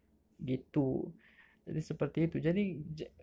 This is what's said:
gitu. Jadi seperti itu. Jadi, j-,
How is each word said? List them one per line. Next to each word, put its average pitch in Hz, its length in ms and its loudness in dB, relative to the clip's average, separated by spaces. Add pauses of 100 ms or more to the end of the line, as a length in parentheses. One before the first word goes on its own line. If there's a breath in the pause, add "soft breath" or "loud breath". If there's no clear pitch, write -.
(420 soft breath)
gitu. 131 680 0 (560 loud breath)
Jadi 156 140 -2
seperti 156 380 -2 (100)
itu. - 100 -2
Jadi, 170 240 2 (300)
j-, 156 300 -10